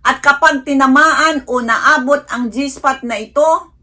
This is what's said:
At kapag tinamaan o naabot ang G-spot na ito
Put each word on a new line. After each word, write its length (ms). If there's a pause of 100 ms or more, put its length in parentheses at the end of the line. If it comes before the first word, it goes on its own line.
At 240
kapag 400
tinamaan 800
o 160
naabot 720
ang 160
G-spot 560
na 160
ito 640